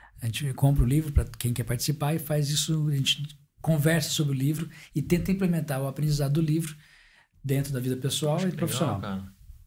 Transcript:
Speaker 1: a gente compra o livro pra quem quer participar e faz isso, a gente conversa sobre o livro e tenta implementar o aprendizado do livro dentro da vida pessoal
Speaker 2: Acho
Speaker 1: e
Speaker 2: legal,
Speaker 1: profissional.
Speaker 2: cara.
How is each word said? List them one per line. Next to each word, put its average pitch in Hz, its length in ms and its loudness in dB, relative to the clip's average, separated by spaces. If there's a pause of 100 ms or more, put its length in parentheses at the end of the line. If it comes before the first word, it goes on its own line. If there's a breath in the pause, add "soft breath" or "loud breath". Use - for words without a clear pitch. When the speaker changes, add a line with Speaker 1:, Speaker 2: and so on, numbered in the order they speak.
(220 loud breath)
Speaker 1:
a 120 40 -2
gente 127 280 -4
compra 139 280 4
o 117 40 4
livro 147 260 2
pra 143 120 4 (140)
quem 120 140 0
quer 120 120 -2
participar 143 500 -2
e 165 40 0
faz 151 320 0
isso, 151 380 0
a 143 80 2
gente 143 420 -2 (220)
conversa 156 500 2
sobre 143 220 0
o 135 60 0
livro 156 300 0 (260 loud breath)
e 147 80 0
tenta 175 280 0
implementar 165 520 0
o 135 40 -2
aprendizado 143 480 0
do 165 60 2
livro 156 340 0 (720 soft breath)
dentro 139 280 -2
da 123 80 -2
vida 127 160 -2
pessoal 147 400 -2
Speaker 2:
Acho 185 80 0
Speaker 1:
e 185 60 0
Speaker 2:
legal, - 80 -4
Speaker 1:
profissional. 127 420 0
Speaker 2:
cara. 98 240 -6 (420)